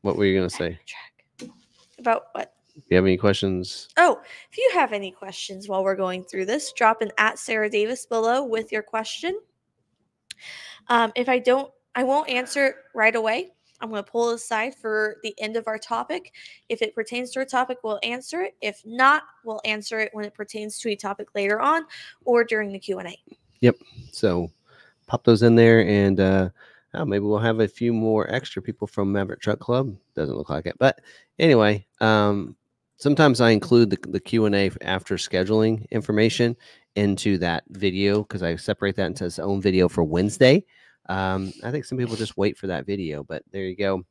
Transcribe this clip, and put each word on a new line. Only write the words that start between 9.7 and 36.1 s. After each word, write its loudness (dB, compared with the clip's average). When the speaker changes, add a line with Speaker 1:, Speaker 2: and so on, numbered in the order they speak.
Speaker 2:
Um, 2
if -2
I 2
don't, 0
I -2
won't 0
answer -2
it -2
right 2
away. -2
I'm -10
gonna -6
pull -2
aside -6
for -4
the -10
end -8
of -4
our -6
topic. -8
If -4
it -6
pertains -8
to -6
a -4
topic, -2
we'll -4
answer -8
it. -6
If -8
not, 2
we'll -8
answer -6
it -2
when -8
it -12
pertains -10
to -4
a -2
topic -10
later 0
on 0
or 4
during -4
the -10
Q -8
and -12
A. -20
Speaker 1:
Yep. 6
So -2
pop -4
those 6
in 8
there 8
and, 4
uh, 4
oh, -2
maybe -2
we'll 2
have 0
a 4
few -2
more 0
extra -6
people -10
from -2
Maverick -4
Truck -2
Club. -2
Doesn't -4
look -8
like -4
it. -8
But 2
anyway, 4
um, 2
sometimes 4
I 6
include 6
the, -2
the -4
Q 0
and 2
A 2
after -4
scheduling 0
information 0